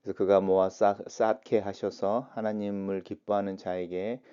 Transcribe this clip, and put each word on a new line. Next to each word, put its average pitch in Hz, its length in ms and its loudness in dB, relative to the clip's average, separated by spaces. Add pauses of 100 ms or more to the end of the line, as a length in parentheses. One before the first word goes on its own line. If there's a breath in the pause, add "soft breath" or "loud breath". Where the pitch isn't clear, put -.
그래서 95 120 -8
그가 98 200 6
모아 95 300 4
쌓-, 101 360 0
쌓게 110 540 0
하셔서 101 720 -4
하나님을 101 720 -4
기뻐하는 101 540 -4
자에게 92 640 -6 (120)